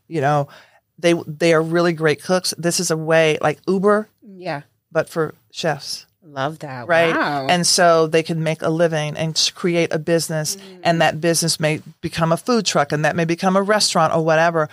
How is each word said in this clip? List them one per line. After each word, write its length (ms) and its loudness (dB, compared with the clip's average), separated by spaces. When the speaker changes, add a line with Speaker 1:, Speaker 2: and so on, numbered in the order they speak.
Speaker 1:
you 120 -4
know, 280 0
they, 160 2
they 280 2
are 80 4
really 300 0
great 300 0
cooks. 360 -2
This 220 -2
is 100 -2
a 60 0
way, 440 2
like 260 -2
Uber, 420 0
Speaker 2:
Yeah. 400 -10
Speaker 1:
but 160 -2
for 260 -4
chefs. 540 -6
Speaker 2:
Love 360 -8
that. 280 -12
Speaker 1:
Right? 300 2
Speaker 2:
Wow. 320 -2
Speaker 1:
And 180 2
so 400 4
they 160 2
can 220 -4
make 180 -2
a 60 -2
living 480 0
and 180 -4
s-, 160 -2
create 420 -2
a 60 -2
business, 580 -2
Speaker 2:
Mm. 280 -20
Speaker 1:
and 160 2
that 200 0
business 380 0
may 220 -2
become 300 -2
a 40 4
food 300 -2
truck, 260 0
and 140 0
that 100 0
may 80 0
become 320 0
a 60 4
restaurant 520 2
or 80 0
whatever, 500 2